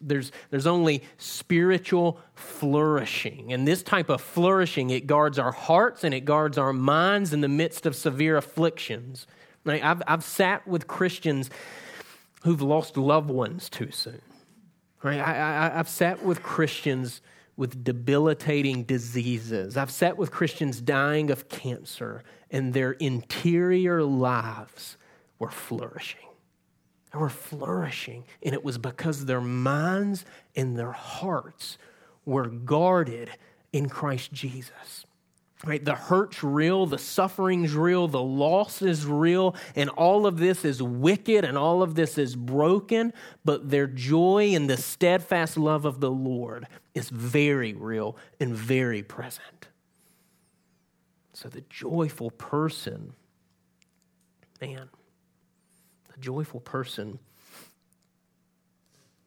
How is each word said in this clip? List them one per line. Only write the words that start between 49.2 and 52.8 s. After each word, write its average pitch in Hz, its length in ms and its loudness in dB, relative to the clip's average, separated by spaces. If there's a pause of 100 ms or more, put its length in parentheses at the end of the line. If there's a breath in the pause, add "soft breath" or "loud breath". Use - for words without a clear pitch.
So - 160 -18
the 123 220 -16
joyful 151 600 -2
person, 147 840 -4 (1500)